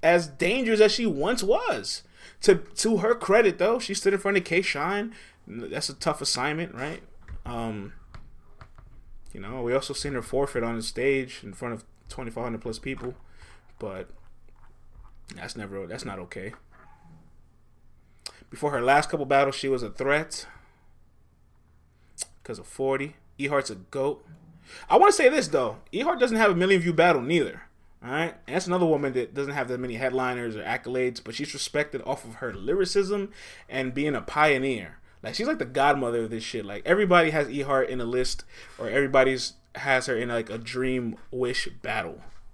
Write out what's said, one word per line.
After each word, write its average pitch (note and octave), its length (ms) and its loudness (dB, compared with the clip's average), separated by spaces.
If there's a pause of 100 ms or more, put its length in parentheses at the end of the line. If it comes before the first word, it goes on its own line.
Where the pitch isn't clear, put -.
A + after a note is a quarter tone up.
as E3+ 280 4
dangerous A3 520 2
as G#3+ 120 8
she A#3 140 0
once F3+ 360 0
was. C4 600 0 (380)
To, G3 120 10
to - 440 0
her A3 180 2
credit, G#3 420 4
though, A3+ 220 2
she G3 140 -6
stood G3 200 2
in F#3+ 60 -2
front G3 160 2
of F3+ 80 2
K F3 180 2
Shine. G3 500 -2 (320)
That's A2 440 -8
a C#3 60 -10
tough D3 280 -2
assignment, D3+ 500 -2
right? C#3+ 300 -8 (420)
Um, A2+ 500 -6 (1400)
you F#2+ 80 -14
know, A2+ 200 -10
we A#2+ 140 0
also C3+ 180 0
seen C#3+ 200 -6
her B2 100 -4
forfeit C3 400 -2
on A#2 140 -2
the A2+ 60 -6
stage C3 600 -2
in G#2 100 -14
front A#2+ 220 -8
of A2 100 -14 (240)
twenty-five A#2+ 360 -8
hundred A2+ 180 -6
plus A2+ 160 -8
people, B2+ 360 -8 (680)
but F#2+ 280 -10 (1300)
that's - 220 -14
never, G2 320 -10
that's - 160 -12
not F#2+ 160 -10
okay. F#2+ 320 -12 (2000)
Before D3 200 -4
her C3 120 -2
last C#3 280 4
couple D3 160 -2
battles, C#3 300 4
she C#3 120 -4
was C3 140 0
a G#2+ 80 -6
threat D3 560 -2 (2000)
'cause G#2 160 -10
of - 80 -16
forty. C3+ 480 -2 (200)
E C#3 120 -2
Hart's C#3 220 2
a G#2+ 40 -8
goat. C3+ 500 -4 (640)
I - 80 6
wanna G4 140 10
say D#4+ 180 8
this, C4 200 4
though. B2+ 300 0 (120)
E G#3 120 -2
Hart D#4 180 0
doesn't A#3+ 160 2
have G#3+ 160 6
a - 20 4
million F#3 260 4
view E3+ 120 0
battle E3 280 6
neither. C#3 420 0 (420)
All B2 80 -8
right? D#3 220 -2 (120)
And A#2+ 80 -10
that's F3+ 140 -2
another F3+ 180 2
woman C#3+ 280 2
that B2 200 -2
doesn't C#3 200 -4
have C3+ 140 -2
that B2+ 120 -4
many B2 140 -6
headliners B2 600 -2
or G#2+ 80 -8
accolades, B2 640 -2
but A2+ 100 -12
she's C#3+ 180 -8
respected D3 540 -4
off C#3 180 -6
of A#2 100 -16
her A#2 200 -8
lyricism F#3+ 800 0 (360)
and C3 240 -4
being C#3+ 220 0
a A#2+ 60 -2
pioneer. C3+ 800 0 (220)
Like, A2+ 140 -12
she's A#3 140 -2
like D#4 100 -2
the C3+ 60 -2
godmother C3 580 2
of A2 80 -4
this A2 140 -6
shit. A2 200 -8
Like, G2+ 220 -10
everybody F3 440 6
has D3+ 200 0
E C#3 120 -4
Hart C3+ 280 2
in B2+ 100 -4
a A#2+ 40 -2
list, B2 400 -2 (340)
or A2+ 100 -6
everybody's C3 640 4 (200)
has C3 320 0
her B2+ 100 0
in, A#2+ 120 -2
like, A#2 200 -2
a A2 100 -8
dream B2 580 -2 (160)
wish B2 340 -2 (160)
battle. G#2 380 -4 (340)